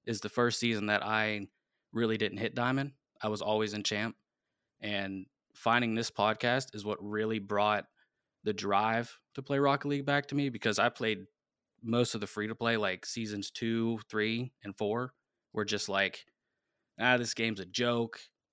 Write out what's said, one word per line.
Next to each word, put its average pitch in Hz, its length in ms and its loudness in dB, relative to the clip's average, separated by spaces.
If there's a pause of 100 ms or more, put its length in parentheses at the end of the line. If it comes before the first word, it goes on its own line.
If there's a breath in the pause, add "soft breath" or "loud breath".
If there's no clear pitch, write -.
is 113 140 -2
the 104 80 -8
first 120 320 2
season 110 260 0
that 104 180 2
I 107 440 -2 (440)
really 110 260 2
didn't 104 200 -2
hit 113 160 -4
diamond. 131 380 0 (280)
I 110 80 -2
was 107 140 -2
always 107 320 0
in 107 100 -6
champ, 107 320 -2 (640)
and 98 460 -4 (280)
finding 117 400 2
this 113 160 -2
podcast 120 640 0
is 104 100 -10
what 104 200 -4
really 107 340 -2
brought 104 480 2 (580)
the 107 80 0
drive 104 680 0 (140)
to 135 80 -8
play 139 180 0
Rocket 143 280 2
League 143 180 -2
back 143 220 2
to - 60 -6
me, 143 140 2
because 113 320 0
I 117 80 6
played 107 380 -2 (560)
most 120 320 2
of 113 60 -4
the 101 60 -4
free 107 220 -4
to 110 80 -6
play, 117 200 2
like, 95 300 0
seasons 104 440 -6
two, 113 500 0 (100)
three, 113 420 -2 (120)
and 101 120 -10
four 113 380 -2 (380)
were 107 120 -2
just 101 240 -2
like, 98 380 0 (720)
"Ah, 123 200 6
this 120 160 -2
game's 110 260 -2
a 92 60 -8
joke. 117 540 0 (320)